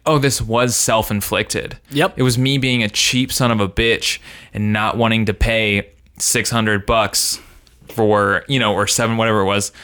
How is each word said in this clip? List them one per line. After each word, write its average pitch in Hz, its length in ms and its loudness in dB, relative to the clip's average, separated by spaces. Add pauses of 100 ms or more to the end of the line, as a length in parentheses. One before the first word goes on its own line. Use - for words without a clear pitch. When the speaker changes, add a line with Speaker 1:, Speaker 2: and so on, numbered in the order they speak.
Speaker 1:
"Oh, 156 100 2
this 135 240 0
was 117 340 0
self-inflicted." 104 1040 -2 (140)
Speaker 2:
Yep. 147 260 0
Speaker 1:
It 131 60 0
was 123 160 2
me 135 180 2
being 127 240 0
a 107 80 0
cheap 127 420 -2
son 120 200 2
of 110 80 0
a 98 100 0
bitch 113 480 0 (340)
and 107 220 -2
not 107 240 -2
wanting 113 280 2
to 104 100 0
pay 110 540 0 (280)
six - 320 -2
hundred 107 380 0
bucks - 520 0 (500)
for, 104 580 2
you 139 100 0
know, 110 160 2
or 101 140 0
seven, 113 300 0
whatever 113 240 2
it 95 40 0
was, 101 260 -2 (120)